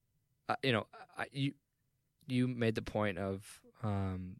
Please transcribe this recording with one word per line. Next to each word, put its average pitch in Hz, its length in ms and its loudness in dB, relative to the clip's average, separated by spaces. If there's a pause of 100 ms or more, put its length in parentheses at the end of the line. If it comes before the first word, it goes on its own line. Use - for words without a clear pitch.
(480)
uh, 113 160 0
you 139 80 4
know, 107 160 2 (300)
I, - 140 -4
you, 139 220 0 (760)
you 127 200 2
made 117 280 2
the 113 60 -2
point 104 360 0
of, 98 440 -4 (220)
um, 95 560 -2